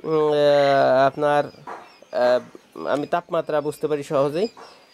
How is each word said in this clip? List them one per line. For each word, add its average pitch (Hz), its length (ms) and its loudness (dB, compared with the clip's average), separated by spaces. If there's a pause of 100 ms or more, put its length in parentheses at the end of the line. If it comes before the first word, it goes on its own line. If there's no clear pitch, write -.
উম, 156 80 -6
আহ, 143 960 4
আপনার, 147 380 0
আহ, - 1400 -6
আমি 139 200 -2
তাপমাত্রা 165 540 -4
বুঝতে 143 260 -6
পারি 143 160 -4
সহজেই 147 440 -2 (460)